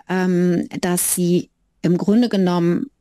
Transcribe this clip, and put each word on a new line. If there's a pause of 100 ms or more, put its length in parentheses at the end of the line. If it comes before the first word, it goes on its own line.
ähm, (140)
dass
sie (300)
im
Grunde
genommen (140)